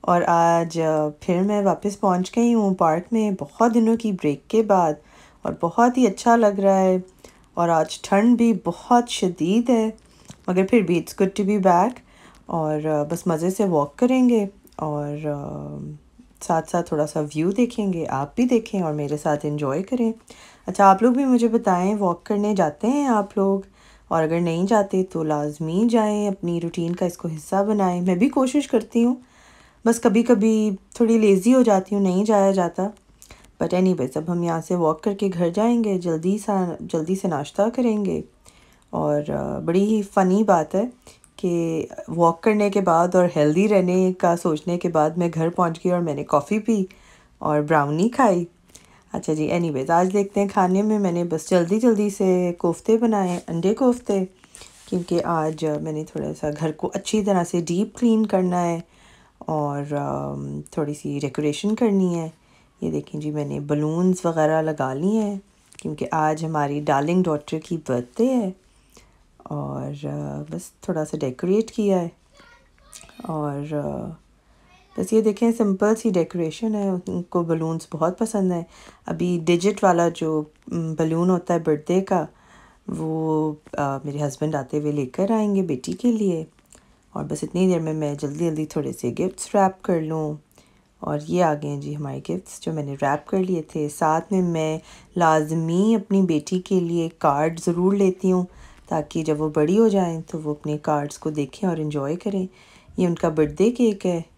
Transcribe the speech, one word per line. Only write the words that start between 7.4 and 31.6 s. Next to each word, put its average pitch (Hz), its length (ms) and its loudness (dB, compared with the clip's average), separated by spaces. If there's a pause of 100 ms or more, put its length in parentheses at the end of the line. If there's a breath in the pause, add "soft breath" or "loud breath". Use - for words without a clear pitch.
और 170 120 2
आज 160 340 0
ठंड 220 340 4
भी 233 160 4
बहुत 233 580 0
शदीद 190 580 0
है, 220 280 0 (520 loud breath)
मगर 185 160 2
फिर 214 180 4
भी 170 180 0
it's - 200 -14
good 190 160 0
to 196 120 0
be 208 140 0
back। 185 280 6 (580 soft breath)
और, 156 360 -2
अ, 151 180 0
बस 165 240 -6
मज़े 170 240 0
से 202 140 0
वॉक 151 300 0
करेंगे 247 540 2 (300)
और, 147 360 -4
अ, 147 800 -8 (460)
साथ 160 200 0
साथ 170 300 -4
थोड़ा 151 140 0
सा 156 160 -6
व्यू 151 300 -2
देखेंगे, 196 540 -2
आप 139 320 -6
भी 247 80 2
देखें 220 360 0
और 160 120 -2
मेरे 147 240 -4
साथ 147 280 -2
एंजॉय 147 360 -2
करें। 226 320 -2 (540 loud breath)
अच्छा, 196 180 4
आप 190 180 8
लोग 247 120 4
भी 277 100 0
मुझे 240 220 4
बताएं, 208 480 2
वॉक 180 280 -2
करने 208 320 0
जाते 175 320 0
हैं 277 220 0
आप 208 280 0
लोग? 196 280 0 (460 soft breath)
और 165 120 2
अगर 165 180 0
नहीं 170 240 0
जाते 202 380 2
तो 165 200 -4
लाजमी 156 640 -2
जाएं, 214 400 2
अपनी 175 320 -4
रूटीन 170 340 -4
का 180 120 -2
इसको 170 220 -6
हिस्सा 165 360 -2
बनाएं। 190 380 0
मैं 180 180 0
भी 254 100 4
कोशिश 262 360 0
करती 233 360 0
हूँ, 247 200 2 (640 soft breath)
बस 233 140 2
कभी-कभी 220 800 4 (220)
थोड़ी 226 200 4
लेज़ी 202 320 6
हो 254 120 6